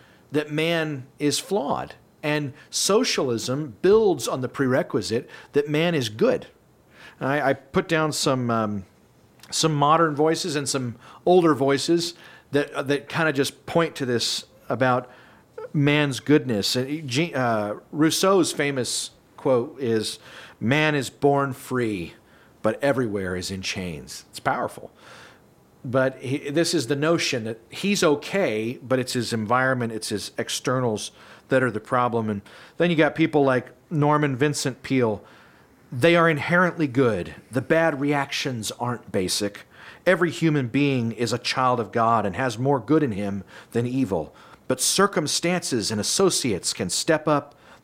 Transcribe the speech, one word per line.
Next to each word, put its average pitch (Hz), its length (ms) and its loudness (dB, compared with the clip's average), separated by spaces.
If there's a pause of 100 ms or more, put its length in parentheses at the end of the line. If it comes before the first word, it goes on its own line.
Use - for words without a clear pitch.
(320)
that 147 200 -2
man 156 560 -2 (100)
is 147 220 0
flawed, 202 560 -4 (260)
and 147 320 -2 (160)
socialism 143 1120 0
builds 196 460 4
on 143 140 -4
the 123 60 -2
prerequisite 127 800 0 (260)
that 147 140 2
man 160 280 2
is 123 140 -2
good. 151 360 0 (760)
I, 139 280 0
I 139 40 4
put 185 360 -4
down 156 240 0
some, 127 360 0
um, 107 360 -2 (640)
some 160 220 0
modern 151 420 4
voices 160 400 0
and 143 140 -4
some 123 260 -4 (300)
older 175 280 6
voices 139 600 0 (380)
that, 143 220 0
uh, 143 100 -4
that 139 260 -2
kinda 160 240 0
just 135 320 -2
point 170 300 0
to 139 100 -6
this 120 400 -2 (240)
about 127 400 0 (640)
man's 143 480 2
goodness. 127 560 2
And, 143 580 -4
uh, 110 400 -2 (160)
Rousseau's 165 640 2
famous 139 560 -4 (260)
quote 127 460 0
is, 113 360 -2 (440)
"Man 147 340 2
is 131 140 -4
born 139 420 2
free, 110 640 -4 (480)
but 110 200 0
everywhere 104 540 0
is 90 160 -6
in 95 100 -8
chains." 85 680 -8
It's - 100 -16
powerful. 123 500 -4 (920)
But 131 360 0
he, 131 300 -6
this 165 240 0
is 143 140 0
the 147 80 0
notion 147 480 0
that 113 160 -8 (100)
he's 196 320 -2
okay, 143 800 0
but 127 160 0
it's 123 160 -2
his 120 200 -2
environment, 120 580 0
it's 107 180 -8
his 101 280 -6
externals 123 720 -2 (380)
that 131 140 2
are 123 80 2
the 104 100 -4
problem. 120 480 0
And 101 120 -2 (360)
then 175 120 2
you 175 60 0
got 151 180 4
people 160 300 2
like 127 240 2 (220)
Norman 147 480 2
Vincent 139 460 -2
Peale. 117 380 0 (680)
"They 165 240 4
are 165 140 4
inherently 165 580 0
good. 117 460 0 (160)
The 127 120 -2
bad 160 380 2
reactions 139 800 -4
aren't 120 320 -6
basic. 101 500 -2 (440)
Every 175 240 4
human 147 380 0
being 131 460 0
is 113 200 -2
a 120 60 -2
child 127 400 0
of 104 120 -6
God 113 340 2
and 92 100 -4
has 123 240 -2
more 135 200 2
good 143 220 2
in 127 120 0
him 98 300 -6 (280)
than 117 160 -2
evil. 98 480 -2 (320)
But 131 140 -2
circumstances 170 1080 0
and 107 100 -2
associates 120 720 0
can 95 180 -4
step - 360 0
up 180 280 0 (280)